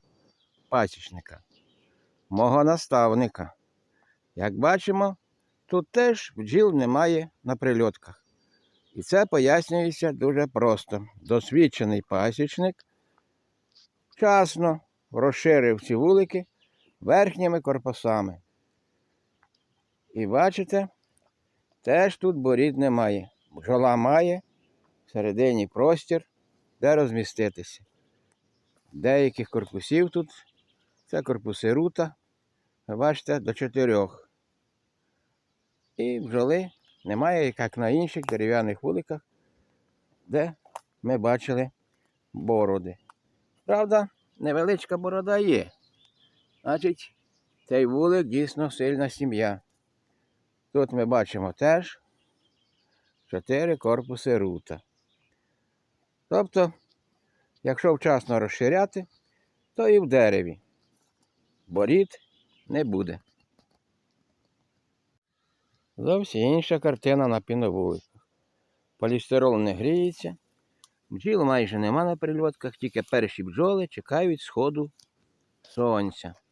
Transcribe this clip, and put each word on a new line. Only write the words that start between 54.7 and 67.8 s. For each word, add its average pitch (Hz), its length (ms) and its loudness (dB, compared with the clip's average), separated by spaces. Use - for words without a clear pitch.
Тобто, 180 440 0
якщо 131 300 2
вчасно 127 460 0
розширяти, 180 640 0
то 226 160 0
і 208 100 8
в 175 80 2
дереві 101 520 4
борід 113 520 0
не 147 160 -4
буде. 95 360 -4
Зовсім 156 440 -4
інша 160 380 0
картина 139 480 0
на 113 140 0
піновуликах. 92 840 -4